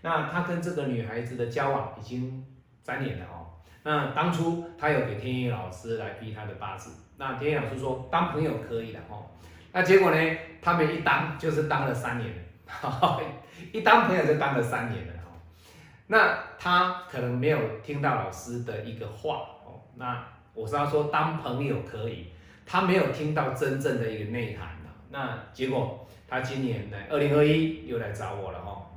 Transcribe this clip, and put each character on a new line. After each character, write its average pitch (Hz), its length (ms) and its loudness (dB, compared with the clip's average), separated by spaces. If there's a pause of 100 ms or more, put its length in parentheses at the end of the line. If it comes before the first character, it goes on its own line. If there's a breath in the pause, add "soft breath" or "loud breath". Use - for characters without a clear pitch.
那 156 300 0
他 170 140 -2
跟 170 180 -2
这 170 80 -2
个 147 160 -2
女 120 160 -2
孩 110 180 -6
子 123 160 -8
的 117 120 -2
交 139 200 0
往 - 320 -2
已 - 20 -12
经 127 400 -8 (400)
三 135 200 -6
年 90 160 -4
了 90 60 -10
哦。 - 220 -14 (360 soft breath)
那 147 320 2
当 165 160 2
初 165 340 2 (120)
他 151 140 2
有 127 160 4
给 104 100 -4
天 127 180 -4
意 127 140 0
老 98 220 -4
师 113 260 -6
来 101 140 -6
批 107 240 -10
他 107 100 -10
的 101 120 -8
八 95 200 -8
字， - 140 -14 (260)
那 131 220 -6
天 147 140 2
意 - 20 4
老 135 120 0
师 131 120 -6
说 - 340 -4
当 170 180 2
朋 151 120 0
友 117 160 0
可 113 240 -6
以 110 100 -10
的 104 60 -12 (100)
哦。 107 160 -14 (480 loud breath)
那 180 100 2
结 190 180 10
果 175 100 6
呢， 160 260 4 (240)
他 170 140 4
们 160 200 4
一 - 60 -4
当 143 380 0
就 160 120 -2
是 147 120 2
当 131 240 0
了 123 80 0
三 123 240 -4
年 104 120 -4 (520)
了， - 400 2 (100)
<laughs> - 400 -18
一 220 80 -2
当 226 260 10
朋 190 80 4
友 156 120 4
就 156 80 6
当 139 200 2
了 123 80 2
三 120 280 -2
年 92 160 -6
了 85 80 -12 (100)
哦。 - 160 -18 (680 loud breath)
那 208 300 6 (200)
他 180 520 2
可 135 80 -6
能 123 200 -2
没 139 100 2
有 151 100 4 (240)
听 143 200 -6
到 131 140 2
老 - 140 -4
师 120 340 -8
的 110 200 -6
一 113 140 -10
个 107 100 -8
话 143 300 -4 (260)
哦。 - 160 -20 (140)
那 123 280 -6 (300)
我 110 160 -8
是 143 60 -4
要 143 100 2
说 147 200 2
当 156 340 0
朋 127 260 -2
友 - 160 0 (100)
可 110 200 -6
以， - 160 -10 (400 loud breath)
他 185 160 2
没 185 140 6
有 165 160 6
听 151 220 -2
到 131 200 0
真 135 260 0
正 131 180 2
的 110 120 0
一 107 120 -6
个 104 80 -4
内 117 260 -4
涵 87 120 -10 (160)
哦。 - 80 -18 (160)
那 131 300 -6 (160)
结 131 140 -2
果 127 380 -2 (220 loud breath)
他 131 120 -2
今 135 220 -4
年 110 280 -2
呢， - 80 -10 (100)
二 151 100 0
零 143 160 4
二 147 80 8
一 160 440 4
又 123 100 -4
来 107 160 -4
找 95 220 -6
我 95 180 -8
了 90 60 -10
哦。 98 240 -12 (140)